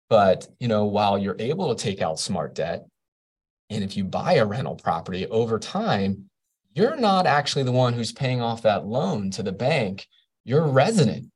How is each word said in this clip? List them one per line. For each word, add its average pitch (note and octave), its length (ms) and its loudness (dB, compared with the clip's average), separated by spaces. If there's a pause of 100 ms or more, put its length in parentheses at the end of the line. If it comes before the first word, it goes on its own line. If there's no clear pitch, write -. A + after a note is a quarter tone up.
But, G2 400 4 (100)
you B2 80 -6
know, G#2+ 180 2
while G2+ 320 2
you're G2 220 -4
able D3 340 -4
to - 80 -6
take G2+ 220 -6
out D#2+ 160 -4
smart D2 380 -6
debt, E2+ 300 -6 (840)
and G#2+ 140 -6
if F#2+ 120 -8
you G2 60 -2
buy - 320 0
a A#2+ 100 4
rental G#2 300 -4
property F2+ 540 -4
over A2+ 320 0
time, G#2+ 640 -2 (480)
you're B3+ 240 2
not F#3+ 300 2
actually C#3+ 380 0
the B2+ 80 0
one B2 220 2
who's A#2 180 -4
paying B2+ 280 -2
off A#2 220 -4
that G2+ 240 0
loan A#2 440 -2
to G2 120 -6
the G2 80 -4
bank. G#2+ 560 -2 (380)
Your D3 240 2
resident C3+ 680 4